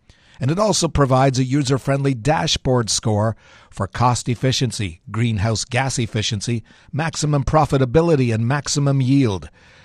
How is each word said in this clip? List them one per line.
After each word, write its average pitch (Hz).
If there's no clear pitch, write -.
And 131
it 165
also 202
provides 135
a 131
user-friendly 139
dashboard 131
score 107
for -
cost 120
efficiency, 120
greenhouse 110
gas 131
efficiency, 113
maximum 147
profitability, 139
and 113
maximum 139
yield. 123